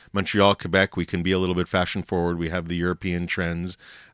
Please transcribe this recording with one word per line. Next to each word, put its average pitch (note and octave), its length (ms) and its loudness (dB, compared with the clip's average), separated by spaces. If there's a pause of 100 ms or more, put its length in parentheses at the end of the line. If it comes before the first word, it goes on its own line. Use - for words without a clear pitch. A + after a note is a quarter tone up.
(140)
Montreal, G2 420 4
Quebec, F#2+ 400 0
we F2 100 -2
can F2+ 160 -4
be F2+ 120 2
a F#2 60 2
little F2+ 160 0
bit F2 120 0
fashion F#2 360 -2
forward. F2 340 -2
We E2+ 100 -2
have E2+ 220 -4
the F2 80 -2
European F2 500 -2
trends. E2+ 500 -4 (360)